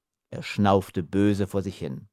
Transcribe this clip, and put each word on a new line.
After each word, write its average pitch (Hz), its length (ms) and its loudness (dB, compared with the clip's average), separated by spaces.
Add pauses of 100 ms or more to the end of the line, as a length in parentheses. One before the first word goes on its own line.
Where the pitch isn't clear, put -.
(300)
Er - 140 -10
schnaufte 98 600 2
böse 98 440 0
vor 98 140 -4
sich 92 160 -8
hin. 69 360 -10